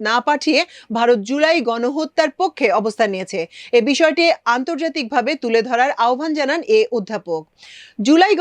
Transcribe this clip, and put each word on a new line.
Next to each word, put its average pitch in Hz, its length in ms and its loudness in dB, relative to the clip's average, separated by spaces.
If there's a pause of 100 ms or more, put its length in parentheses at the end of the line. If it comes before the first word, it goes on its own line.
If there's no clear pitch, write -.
না 226 80 0 (120)
পাঠিয়ে 294 340 0 (360)
ভারত 233 220 2 (100)
জুলাই 311 300 2 (100)
গণহত্যার 277 720 -2
পক্ষে 349 280 -2 (120)
অবস্থান 214 340 -2
নিয়েছে। 190 260 -8 (380)
এ - 20 8 (100)
বিষয়টি 320 360 2 (300)
আন্তর্জাতিকভাবে 277 760 -4 (120)
তুলে 226 260 2
ধরার 254 220 0 (140)
আহ্বান 269 280 -2
জানান 294 280 -2 (160)
এ - 20 6 (180)
অধ্যাপক। 190 440 -6 (680)
জুলাই 359 340 6